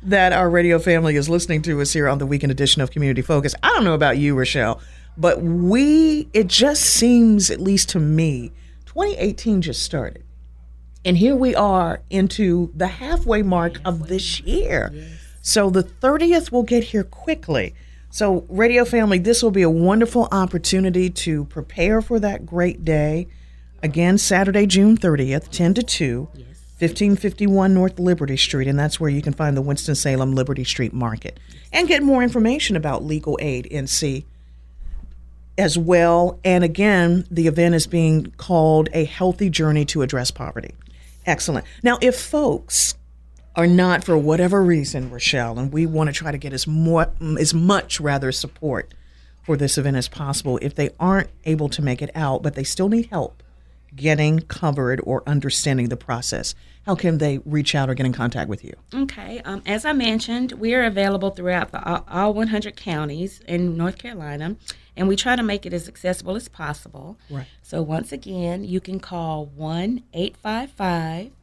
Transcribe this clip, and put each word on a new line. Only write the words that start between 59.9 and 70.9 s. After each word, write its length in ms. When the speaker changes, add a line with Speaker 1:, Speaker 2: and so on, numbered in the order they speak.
Speaker 2:
mentioned, 600
we 220
are 100
available 440
throughout 440
the, 140
all, 220
all 240
one 160
hundred 260
counties 720
in 300
North 220
Carolina, 580
and 120
we 60
try 220
to 60
make 240
it 80
as 140
accessible 480
as 120
possible. 720
Speaker 1:
Right. 180
Speaker 2:
So 220
once 300
again, 520
you 160
can 180
call 460
one 600
eight 240
five 320
five 600